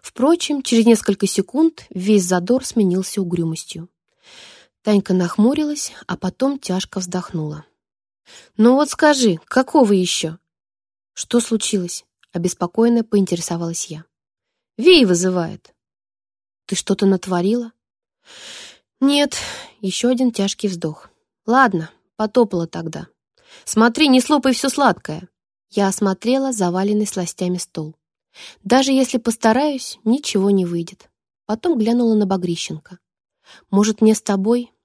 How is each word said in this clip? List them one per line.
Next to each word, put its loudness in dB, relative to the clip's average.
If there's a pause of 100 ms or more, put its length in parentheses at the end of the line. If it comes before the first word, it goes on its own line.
Впрочем, 0
через 2
несколько 4
секунд -2
весь 2
задор 0
сменился -2
угрюмостью. -6 (920)
Танька 2
нахмурилась, 0 (140)
а -6
потом -4
тяжко -6
вздохнула. -8 (920)
"Ну 6
вот 2
скажи, 2
какого 2
еще?" -2 (760)
"Что -4
случилось?" — -4 (280)
обеспокоенно 0
поинтересовалась -2
я. -16 (720)
"Вей 6
вызывает". -2 (920)
"Ты -6
что-то -2
натворила?" -2 (1300)
"Нет", 0 (440)
еще -2
один 0
тяжкий -4
вздох. -10 (360)
"Ладно, 2 (260)
потопала 0
тогда. -12 (560)
Смотри, 2
не 6
слопай 0
все -2
сладкое". -2 (420)
Я 0
осмотрела -2
заваленный -2
сластями -6
стол. -12 (680)
Даже 2
если 0
постараюсь, -2
ничего 0
не 2
выйдет. -8 (360)
Потом -2
глянула 2
на 2
Багрищенко. -6 (720)
"Может, 2
мне 6
с -4
тобой?" -2 (120)